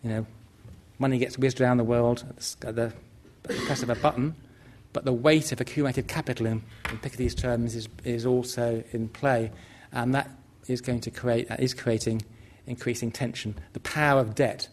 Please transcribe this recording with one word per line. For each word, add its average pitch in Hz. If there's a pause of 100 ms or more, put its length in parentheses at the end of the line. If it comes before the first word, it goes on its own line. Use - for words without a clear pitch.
You 120
know, 110 (720)
money 135
gets 127
whizzed 131
around 123
the 117
world 120
at -
the -
s-, -
at 113
the, 117 (540)
at -
the -
press 123
of 120
a 120
button, 151 (580)
but -
the 131
weight 147
of 120
accumulated 135
capital 127
in, 113 (280)
in 113
Piketty's 127
terms 117
is, 113 (160)
is 120
also 120
in 113
play, 113 (420)
and 120
that 139 (380)
is 127
going 120
to 113
create, 117
that -
is 127
creating 110 (460)
increasing 120
tension. 117 (160)
The -
power 147
of 110
debt. 120